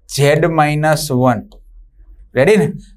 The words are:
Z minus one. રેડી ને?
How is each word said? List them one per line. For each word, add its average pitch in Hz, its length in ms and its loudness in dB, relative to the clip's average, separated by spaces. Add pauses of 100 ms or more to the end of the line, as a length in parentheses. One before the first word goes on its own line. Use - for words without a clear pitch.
(160)
Z 147 300 2
minus 151 720 -2
one. 123 220 0 (920)
રેડી 160 220 2
ને? 160 160 0 (240)